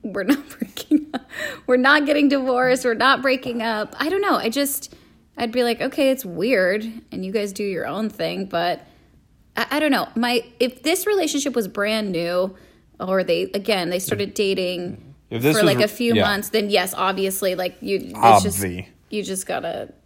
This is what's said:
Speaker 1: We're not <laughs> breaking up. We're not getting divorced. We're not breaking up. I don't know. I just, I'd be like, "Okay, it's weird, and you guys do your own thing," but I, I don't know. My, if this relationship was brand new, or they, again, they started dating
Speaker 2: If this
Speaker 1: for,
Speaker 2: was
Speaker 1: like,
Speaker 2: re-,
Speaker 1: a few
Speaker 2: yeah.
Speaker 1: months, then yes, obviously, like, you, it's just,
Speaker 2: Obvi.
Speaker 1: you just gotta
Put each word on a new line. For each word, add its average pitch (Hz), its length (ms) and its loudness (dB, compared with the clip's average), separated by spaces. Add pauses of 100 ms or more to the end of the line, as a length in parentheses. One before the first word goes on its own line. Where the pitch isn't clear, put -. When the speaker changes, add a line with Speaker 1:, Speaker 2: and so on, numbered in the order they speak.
Speaker 1:
We're 196 220 -6
not 269 240 0
<laughs> - 100 -20
breaking - 560 -2
up. - 140 -8 (380)
We're 247 100 4
not 277 300 6
getting 294 220 4
divorced. 254 560 2
We're 240 100 2
not 247 280 4
breaking 254 400 0
up. 214 360 -4
I 285 100 -2
don't 381 120 0
know. 381 160 2
I - 120 -2
just, 277 460 -4 (420)
I'd 233 160 -4
be 247 120 0
like, 233 160 -2
"Okay, 269 300 2
it's 262 140 -2
weird, 190 600 0 (260)
and 185 140 -8
you 190 80 -8
guys 202 200 -2
do 208 120 -6
your 190 220 -4
own 202 240 -4
thing," 180 360 -6
but 175 400 -4 (680)
I, 233 160 -2
I 294 80 0
don't 302 120 2
know. 202 220 0
My, 240 300 0 (160)
if 254 220 0
this 359 240 0
relationship 302 500 0
was 214 120 -2
brand 208 440 -2
new, 180 420 0 (460)
or 190 240 0
they, 175 180 2 (120)
again, 196 360 0
they 180 80 0
started 202 360 -4
dating 185 800 -4 (160)
Speaker 2:
If 117 120 -4
this 151 140 4
Speaker 1:
for, 214 60 4
Speaker 2:
was - 40 6
Speaker 1:
like, - 120 4
Speaker 2:
re-, 135 60 4
Speaker 1:
a 214 40 2
few 233 260 0
Speaker 2:
yeah. 208 80 4
Speaker 1:
months, 202 280 0
then 208 200 0
yes, 185 240 0
obviously, 190 600 -2
like, 180 260 -6
you, 190 340 -4
it's 110 280 8
just, 95 200 -2
Speaker 2:
Obvi. 90 240 -6 (240)
Speaker 1:
you 208 120 -6
just 190 240 -8
gotta - 460 -8 (140)